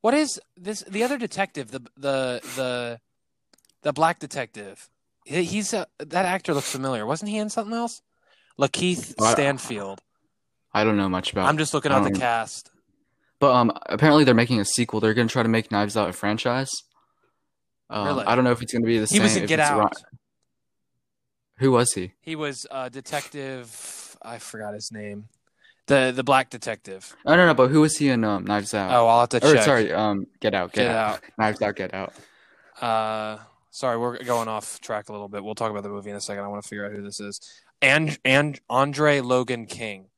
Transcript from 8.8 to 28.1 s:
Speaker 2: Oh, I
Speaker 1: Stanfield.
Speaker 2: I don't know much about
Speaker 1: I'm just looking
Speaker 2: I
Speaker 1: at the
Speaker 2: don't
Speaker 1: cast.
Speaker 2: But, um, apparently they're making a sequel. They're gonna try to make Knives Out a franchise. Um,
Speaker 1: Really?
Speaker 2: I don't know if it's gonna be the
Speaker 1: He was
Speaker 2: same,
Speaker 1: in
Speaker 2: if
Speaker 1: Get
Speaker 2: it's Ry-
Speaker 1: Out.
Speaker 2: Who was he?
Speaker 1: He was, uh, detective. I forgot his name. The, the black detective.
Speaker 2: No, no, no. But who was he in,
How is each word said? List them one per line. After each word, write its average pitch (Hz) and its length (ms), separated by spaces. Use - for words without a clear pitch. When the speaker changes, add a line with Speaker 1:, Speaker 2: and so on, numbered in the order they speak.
Speaker 2:
Oh, 107 40
I 113 80
Speaker 1:
Stanfield. 117 680
Speaker 2:
I 107 100
don't 107 120
know 98 120
much 92 240
about 95 160
Speaker 1:
I'm 156 100
just 151 160
looking 143 180
Speaker 2:
I 135 60
Speaker 1:
at - 60
the 98 60
Speaker 2:
don't 95 100
Speaker 1:
cast. 117 500
Speaker 2:
But, 139 140
um, 120 200
apparently 151 380
they're 127 100
making 117 260
a 98 40
sequel. 110 360
They're 110 140
gonna 117 140
try 123 140
to 113 60
make 113 240
Knives 104 240
Out 101 120
a 92 40
franchise. 123 580
Um, 104 160
Speaker 1:
Really? 98 200
Speaker 2:
I 117 100
don't 127 80
know 123 80
if 120 100
it's 117 100
gonna 117 140
be 117 120
the 110 80
Speaker 1:
He - 140
was - 120
Speaker 2:
same, 190 60
Speaker 1:
in 180 60
Speaker 2:
if - 40
Speaker 1:
Get 156 120
Speaker 2:
it's 147 100
Ry- 135 140
Speaker 1:
Out. - 120
Speaker 2:
Who 135 140
was 123 200
he? 92 280
Speaker 1:
He 160 160
was, 147 340
uh, 131 180
detective. 135 1300
I 117 160
forgot 107 360
his 104 180
name. 104 360
The, 131 280
the 131 80
black 131 280
detective. 107 680
Speaker 2:
No, 156 100
no, 180 100
no. 160 80
But 127 160
who 147 100
was 151 180
he 147 100
in, 120 160